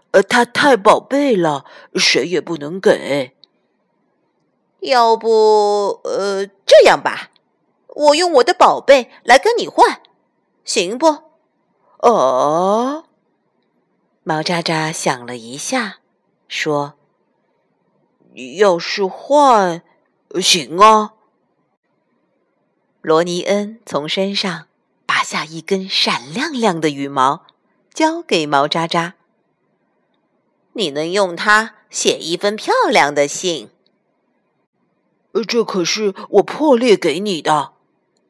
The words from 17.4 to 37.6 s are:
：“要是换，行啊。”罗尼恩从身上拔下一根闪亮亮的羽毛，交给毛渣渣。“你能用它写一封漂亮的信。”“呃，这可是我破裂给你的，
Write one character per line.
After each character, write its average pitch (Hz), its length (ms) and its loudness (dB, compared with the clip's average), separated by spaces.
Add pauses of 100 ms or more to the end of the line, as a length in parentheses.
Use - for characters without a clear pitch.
：“要 190 200 2
是 196 280 -6
换， 208 760 2 (580)
行 165 380 -2
啊。” 214 380 4 (1900)
罗 160 220 2
尼 175 200 -6
恩 208 400 -4
从 151 240 -8
身 196 280 -4
上 170 320 -8 (400)
拔 - 160 -2
下 170 200 -6
一 160 160 -14
根 190 300 -6
闪 - 420 -4
亮 285 220 -8
亮 214 260 -2
的 156 120 0
羽 139 160 -8
毛， 139 400 0 (440)
交 320 300 -2
给 175 240 -2
毛 147 220 2
渣 165 180 -4
渣。 170 300 -4 (1600)
“你 190 180 -4
能 156 200 -6
用 185 240 -2
它 214 420 0 (120)
写 - 300 -2
一 165 180 -6
封 202 180 -4
漂 - 160 -6 (200)
亮 147 240 2
的 147 120 0
信。 147 440 -8 (1600)
”“呃， 226 100 -2
这 220 200 -2
可 190 200 -4
是 202 300 -4 (160)
我 196 140 4
破 277 340 0
裂 226 180 2
给 165 240 -2
你 196 220 -4
的， 151 320 -2 (560)